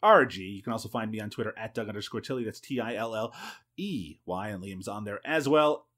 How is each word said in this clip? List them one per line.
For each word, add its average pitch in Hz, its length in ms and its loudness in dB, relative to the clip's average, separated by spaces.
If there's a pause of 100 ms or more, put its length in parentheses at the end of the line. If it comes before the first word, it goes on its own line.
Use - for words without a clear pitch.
R 196 240 10
G. 98 180 -8
You 98 180 -8
can 117 100 -6
also 113 160 -4
find 110 240 -2
me 107 80 -4
on 107 100 -4
Twitter 107 280 -4
at 110 160 -10
Doug 110 160 -4
underscore 104 320 -6
Tilley. 127 240 -4
That's 107 140 -8
T 131 200 -6
I 113 160 -2
L 113 200 -4
L 110 180 -2 (420)
E 139 500 -6
Y, 92 240 -4
and 95 140 -8
Liam's 95 240 -10
on 107 160 -8
there 101 220 -8
as 147 240 0
well 151 380 4 (100)